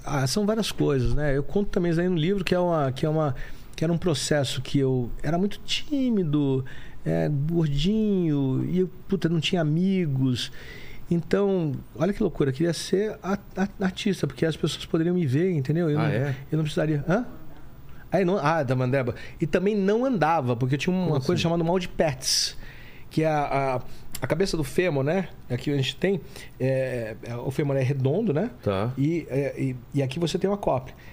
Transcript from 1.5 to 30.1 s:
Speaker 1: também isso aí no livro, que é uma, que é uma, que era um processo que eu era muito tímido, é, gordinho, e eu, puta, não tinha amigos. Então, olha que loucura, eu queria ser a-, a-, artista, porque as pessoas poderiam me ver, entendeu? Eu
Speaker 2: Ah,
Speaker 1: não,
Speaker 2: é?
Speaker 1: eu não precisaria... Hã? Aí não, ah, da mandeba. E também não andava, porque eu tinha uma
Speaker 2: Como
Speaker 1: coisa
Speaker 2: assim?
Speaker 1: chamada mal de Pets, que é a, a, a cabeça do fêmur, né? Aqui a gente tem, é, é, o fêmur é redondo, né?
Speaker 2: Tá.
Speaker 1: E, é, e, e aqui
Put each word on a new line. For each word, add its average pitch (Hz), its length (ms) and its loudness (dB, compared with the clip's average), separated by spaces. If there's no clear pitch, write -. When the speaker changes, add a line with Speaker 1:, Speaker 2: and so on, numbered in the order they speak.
Speaker 1:
também 175 220 2
isso 160 80 2
aí 180 80 2
no 185 80 2
livro, 175 280 2
que 180 100 2
é 180 40 4
uma, 165 340 2
que 131 140 -2
é - 20 2
uma, 151 260 2
que - 80 -6
era 165 100 2
um 170 40 4
processo 147 640 0
que - 180 0
eu 131 300 2
era 156 160 2
muito 202 260 0
tímido, 156 960 2
é, 160 220 2
gordinho, 156 1400 2
e 175 120 2
eu, 185 100 0
puta, 185 220 0
não 170 100 2
tinha 175 220 2
amigos. 151 920 2
Então, 180 600 2
olha 175 160 2
que 202 100 -2
loucura, 151 280 2
eu 123 40 -2
queria 165 200 0
ser 202 480 -2
a-, 196 160 0
a-, 190 120 0
artista, 185 460 0
porque - 180 -4
as 160 140 0
pessoas - 260 -4
poderiam 165 300 0
me 180 100 2
ver, 156 280 2
entendeu? 156 360 0
Eu 147 100 2
Speaker 2:
Ah, - 40 2
Speaker 1:
não, - 80 2
Speaker 2:
é? 131 260 0
Speaker 1:
eu 156 60 2
não 160 60 0
precisaria... 156 440 0
Hã? 214 160 2
Aí 180 140 4
não, 185 100 2
ah, 156 260 2
da 127 140 0
mandeba. 127 380 0
E 165 60 2
também 196 280 2
não 208 300 2
andava, 156 500 2
porque 127 200 0
eu 143 40 0
tinha 185 160 0
uma 185 120 0
Speaker 2:
Como 156 140 2
Speaker 1:
coisa 180 140 0
Speaker 2:
assim? 170 100 0
Speaker 1:
chamada 170 200 2
mal 170 140 2
de 180 100 -4
Pets, - 680 -2
que 156 120 0
é 156 40 2
a, 139 500 0
a, 127 60 -4
a - 40 -2
cabeça 175 300 0
do 156 80 -2
fêmur, 156 400 2
né? 170 240 0
Aqui 127 200 -2
a 143 60 2
gente 131 200 0
tem, 190 240 0
é, 127 640 -2
é, 117 140 -8
o 123 140 -4
fêmur 139 260 0
é 135 60 2
redondo, 143 500 2
né? 185 180 0
Speaker 2:
Tá. 104 340 0
Speaker 1:
E, 151 340 0
é, 135 320 0
e, 131 140 -2
e 139 80 2
aqui 131 160 -4